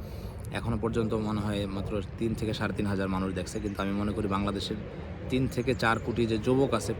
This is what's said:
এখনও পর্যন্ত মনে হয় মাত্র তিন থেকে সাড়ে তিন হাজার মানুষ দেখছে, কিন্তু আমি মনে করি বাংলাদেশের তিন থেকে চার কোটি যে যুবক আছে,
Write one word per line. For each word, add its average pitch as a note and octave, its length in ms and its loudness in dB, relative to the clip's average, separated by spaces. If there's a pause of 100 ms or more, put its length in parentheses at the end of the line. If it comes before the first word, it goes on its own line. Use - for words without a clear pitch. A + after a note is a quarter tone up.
(540)
এখনও G#2+ 240 0
পর্যন্ত A2+ 360 0
মনে G#2+ 260 0
হয় G2+ 260 0
মাত্র G2 360 -2 (180)
তিন A2+ 140 0
থেকে G#2+ 200 -2
সাড়ে G2+ 200 -2
তিন G#2 120 0
হাজার G2 240 0
মানুষ F#2+ 240 0
দেখছে, F#2 260 -2
কিন্তু G2+ 220 -2
আমি G2 100 0
মনে G2+ 200 0
করি G#2 160 0
বাংলাদেশের G2 480 0 (540)
তিন B2+ 180 4
থেকে B2 280 2
চার A2+ 240 4
কোটি A#2 260 2
যে A2 120 2
যুবক B2+ 360 4
আছে, A2 260 0